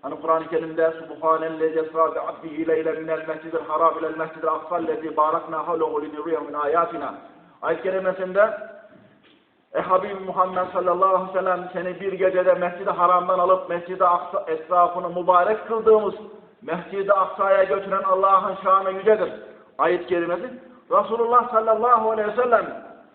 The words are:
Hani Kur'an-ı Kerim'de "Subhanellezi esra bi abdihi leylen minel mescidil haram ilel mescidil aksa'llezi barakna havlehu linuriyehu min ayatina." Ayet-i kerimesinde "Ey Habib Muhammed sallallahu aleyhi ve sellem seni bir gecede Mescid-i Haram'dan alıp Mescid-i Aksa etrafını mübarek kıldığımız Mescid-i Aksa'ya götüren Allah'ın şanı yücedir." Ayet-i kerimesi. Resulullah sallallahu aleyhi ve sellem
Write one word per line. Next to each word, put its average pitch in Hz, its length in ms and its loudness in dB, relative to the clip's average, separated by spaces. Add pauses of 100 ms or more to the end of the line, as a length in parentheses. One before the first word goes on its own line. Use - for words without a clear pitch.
Hani 143 180 -10
Kur'an-ı 160 280 0
Kerim'de 160 440 0 (160)
"Subhanellezi 160 680 0
esra 160 360 0
bi - 60 -4
abdihi 156 480 -6
leylen 160 340 0
minel 160 260 -6
mescidil 160 300 -6 (100)
haram 156 300 2
ilel 160 180 -6
mescidil 160 320 -6
aksa'llezi 160 680 -4
barakna 160 520 -2
havlehu 156 340 -2
linuriyehu 151 420 -6
min 143 80 -10
ayatina." 147 640 -2 (480)
Ayet-i 165 200 -2
kerimesinde 190 760 0 (1120)
"Ey 160 100 -2
Habib 190 440 0
Muhammed 185 460 -2
sallallahu 180 420 4
aleyhi 185 140 0
ve 180 40 -10
sellem 185 400 -2
seni 180 280 -6
bir 196 120 -4
gecede 180 420 4
Mescid-i 180 360 -2
Haram'dan 180 480 2
alıp 185 300 2
Mescid-i 175 360 -2
Aksa 175 420 0
etrafını 175 640 0
mübarek 180 600 2
kıldığımız 214 460 4 (480)
Mescid-i 185 500 -4
Aksa'ya 196 520 2
götüren 196 380 -2
Allah'ın 190 520 4 (100)
şanı 190 260 2
yücedir." 190 420 2 (460)
Ayet-i 170 280 0
kerimesi. 175 440 -2 (400)
Resulullah 226 640 2
sallallahu 220 580 4
aleyhi 214 180 -2
ve 240 140 -2
sellem 226 420 0 (300)